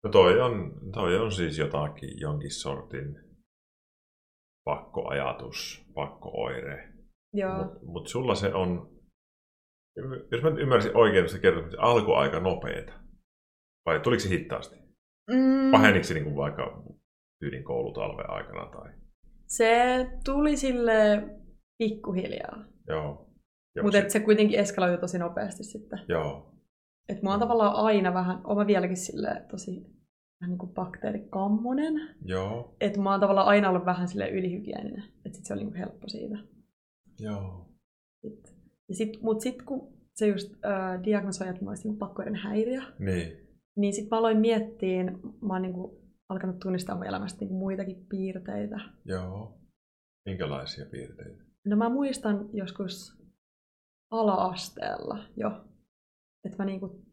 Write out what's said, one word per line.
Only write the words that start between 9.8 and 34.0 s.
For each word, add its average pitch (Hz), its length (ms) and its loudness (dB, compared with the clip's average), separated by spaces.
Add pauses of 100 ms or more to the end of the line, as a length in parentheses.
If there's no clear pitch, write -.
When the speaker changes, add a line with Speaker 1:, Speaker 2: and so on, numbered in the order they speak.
Speaker 1:
jos 120 120 -2
mä 160 60 6
nyt 151 100 0
ymmärsin 120 380 4
oikein, 107 280 10
että 80 100 -4
se 92 60 -4
kertoo, 85 220 6
että 82 180 -10
alkoi 113 340 6
aika 69 240 4
nopeeta. - 540 -2 (920)
Vai 80 140 2
tuliko 120 200 2
se 98 100 -2
hitaasti? 78 460 -4 (560)
Speaker 2:
Mm. 262 400 6
Speaker 1:
Paheniko 104 320 8
se - 100 -2
niinku 73 220 -2
vaikka 69 480 -4 (560)
tyylin 67 240 -6
koulutalven - 680 -4
aikana 50 420 -8
tai? - 220 -16 (540)
Speaker 2:
Se 226 220 4 (560)
tuli 285 320 2
sille 226 680 4 (540)
pikkuhiljaa. 214 880 -4 (220)
Speaker 1:
Joo. 76 380 -4 (500)
Joo, - 80 -2
Speaker 2:
Mut 202 80 4
Speaker 1:
se 202 80 6
Speaker 2:
et 196 100 2
se 214 100 2
kuitenkin 214 400 6
eskaloitui 185 420 2
tosi 180 180 -4
nopeasti 175 440 -6
sitten. - 360 -12 (100)
Speaker 1:
Joo. 76 420 -4 (580)
Speaker 2:
Et 202 120 -6
mä 196 80 0
oon 202 100 2
Speaker 1:
Joo. 226 80 2
Speaker 2:
tavallaan 220 280 4
aina 208 380 4
vähän, 180 300 0
oon 208 140 0
mä 202 100 2
vieläkin 185 300 2
sille - 540 -6
tosi - 200 -10 (680)
vähän 180 100 -6
niinku 180 160 -6
bakteerikammonen. 214 1300 -2 (280)
Speaker 1:
Joo. 95 600 -4
Speaker 2:
Et 202 160 0
mä 196 140 2
oon 196 80 2
tavallaan 196 280 4
aina 202 220 6
ollut 180 160 2
vähän 180 220 0